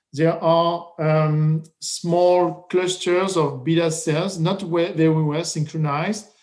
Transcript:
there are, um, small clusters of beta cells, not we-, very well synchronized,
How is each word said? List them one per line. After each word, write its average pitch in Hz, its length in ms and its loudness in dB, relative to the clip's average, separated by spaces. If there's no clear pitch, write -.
there 165 280 0
are, 170 560 0
um, 156 640 2
small 175 920 0
clusters 180 640 0
of 139 260 -2
beta 165 280 2
cells, 165 480 -2
not 185 240 -2
we-, 175 300 -2
very 160 300 2
well 151 220 -2
synchronized, 156 840 -4